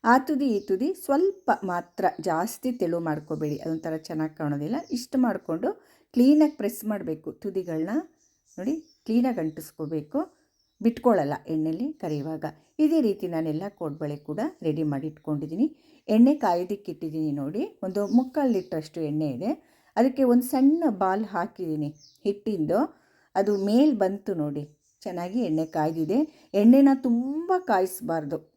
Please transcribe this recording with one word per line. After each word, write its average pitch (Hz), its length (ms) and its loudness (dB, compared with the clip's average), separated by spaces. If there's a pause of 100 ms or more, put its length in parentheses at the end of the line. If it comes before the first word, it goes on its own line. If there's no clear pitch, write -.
ಆ 233 100 6 (140)
ತುದಿ 285 260 0
ಈ 202 140 0
ತುದಿ 196 200 0 (180)
ಸ್ವಲ್ಪ 320 460 2 (120)
ಮಾತ್ರ, 180 420 -4 (160)
ಜಾಸ್ತಿ 185 480 -2 (100)
ತೆಳು 170 180 0 (100)
ಮಾಡ್ಕೋಬೇಡಿ, 151 560 -4
ಅದೊಂಥರ 160 340 -4 (100)
ಚೆನ್ನಾಗಿ 156 320 -4
ಕಾಣೋದಿಲ್ಲ. 147 380 -2 (140)
ಇಷ್ಟು 247 260 -4
ಮಾಡ್ಕೊಂಡು 220 520 0 (440)
ಕ್ಲೀನಾಗಿ 294 440 6
ಪ್ರೆಸ್ 226 240 -4 (100)
ಮಾಡಬೇಕು 160 380 -6 (120)
ತುದಿಗಳನ್ನ. 180 520 -4 (640)
ನೋಡಿ, 208 160 -4 (300)
ಕ್ಲೀನಾಗಿ 233 400 0
ಅಂಟಿಸ್ಕೋಬೇಕು, 156 760 -6 (600)
ಬಿಟ್ಕೊಳ್ಳಲ್ಲ 202 540 2 (180)
ಎಣ್ಣೆಲಿ 160 340 -2 (140)
ಕರಿಯುವಾಗ. 156 440 -6 (340)
ಇದೇ 311 220 4
ರೀತಿ 202 260 0
ನಾನೆಲ್ಲ 160 360 -4 (160)
ಕೋಡ್ಬಳೆ 147 380 -6 (100)
ಕೂಡ 151 120 -6 (240)
ರೆಡಿ 160 200 0
ಮಾಡಿ 147 240 -2
ಇಟ್ಕೊಂಡಿದ್ದೀನಿ. 156 600 -4 (420)
ಎಣ್ಣೆ 240 240 6 (100)
ಕಾಯೋದಕ್ಕೆ 185 500 0
ಇಟ್ಟಿದ್ದೀನಿ 156 380 -4 (100)
ನೋಡಿ, 175 220 -4 (200)
ಒಂದು 190 180 -2 (160)
ಮುಕ್ಕಾಲು 254 380 0
ಲೀಟ್ರಷ್ಟು 165 540 -6
ಎಣ್ಣೆ 151 240 -2
ಇದೆ. 185 180 -4 (440)
ಅದಕ್ಕೆ 262 360 2
ಒಂದು 247 220 4
ಸಣ್ಣ 294 300 4 (180)
ಬಾಲ್ 190 320 0
ಹಾಕಿದ್ದೀನಿ 160 560 -4 (360)
ಹಿಟ್ಟಿಂದು, 202 540 -2 (560)
ಅದು 196 160 2 (140)
ಮೇಲ್ 254 360 4
ಬಂತು 196 340 -2
ನೋಡಿ, 147 280 -4 (380)
ಚೆನ್ನಾಗಿ 180 380 -6 (100)
ಎಣ್ಣೆ 156 160 0 (100)
ಕಾಯ್ದಿದೆ. 160 420 0 (360)
ಎಣ್ಣೆನ 247 360 8 (140)
ತುಂಬ 269 480 -2 (160)
ಕಾಯಿಸ್ಬಾರ್ದು 185 680 -2 (200)